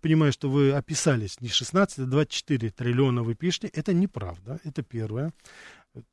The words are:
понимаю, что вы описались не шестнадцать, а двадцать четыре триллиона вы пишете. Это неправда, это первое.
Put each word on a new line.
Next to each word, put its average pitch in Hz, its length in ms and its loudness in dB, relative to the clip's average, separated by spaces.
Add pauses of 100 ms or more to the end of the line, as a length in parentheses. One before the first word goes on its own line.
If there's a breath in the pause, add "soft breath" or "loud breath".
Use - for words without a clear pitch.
понимаю, 156 320 4
что - 160 -4
вы 139 220 4
описались 139 720 0
не 120 60 -8
шестнадцать, 170 500 0
а 131 80 -4
двадцать 143 260 0
четыре 117 380 -2
триллиона 123 520 2
вы 113 120 -2
пишете. 175 320 -4
Это 180 260 -4
неправда, 110 720 -2
это 151 180 -8
первое. 113 520 -6 (800 loud breath)